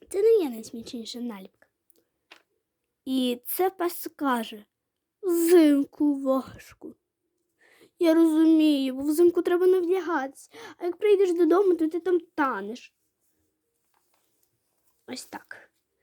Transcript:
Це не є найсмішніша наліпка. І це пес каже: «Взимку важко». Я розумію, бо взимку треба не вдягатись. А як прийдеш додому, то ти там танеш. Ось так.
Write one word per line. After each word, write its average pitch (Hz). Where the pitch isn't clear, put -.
Це 381
не 453
є 277
найсмішніша 226
наліпка. 208
І 254
це 370
пес 349
каже: 233
«Взимку 320
важко». -
Я 330
розумію, 311
бо 262
взимку 339
треба 359
не 370
вдягатись. 330
А 349
як 349
прийдеш 392
додому, 349
то 330
ти 339
там 349
танеш. 240
Ось -
так. -